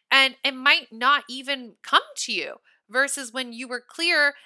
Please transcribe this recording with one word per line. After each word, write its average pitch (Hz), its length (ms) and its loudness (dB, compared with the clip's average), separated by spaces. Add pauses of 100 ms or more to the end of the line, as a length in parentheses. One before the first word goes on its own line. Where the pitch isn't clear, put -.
(100)
And 262 320 4
it 277 120 -2
might 277 360 2
not 254 380 2
even 254 540 -10
come - 220 2 (120)
to - 160 -8
you. 165 280 -6 (280)
Versus 262 440 -2
when 247 200 -8
you 240 160 -12
were 247 120 -8
clear 311 640 0